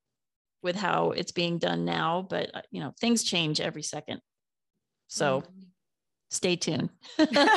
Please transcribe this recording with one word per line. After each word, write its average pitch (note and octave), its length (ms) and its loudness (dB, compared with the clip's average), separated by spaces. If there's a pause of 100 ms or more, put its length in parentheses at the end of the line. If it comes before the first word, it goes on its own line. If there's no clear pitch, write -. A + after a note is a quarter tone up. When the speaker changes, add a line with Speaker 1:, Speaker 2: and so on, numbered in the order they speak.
(640)
Speaker 1:
with F3+ 140 0
how E3+ 340 2
it's - 220 -4
being E3+ 260 0
done E3+ 260 0
now, E3+ 440 -2
but, F3 260 -4
uh, - 160 -10
you F3+ 100 -10
know, D3 180 -8
things A#3 260 2
change D#3 360 0
every D#3+ 220 -4
second. - 380 -10 (880)
So C#3+ 340 0
Speaker 2:
Mm. F#3+ 220 -20 (680)
Speaker 1:
stay F3+ 260 0
tuned D#3 320 -2 (160)
<laughs> - 140 -20
on D#4 80 6 (300)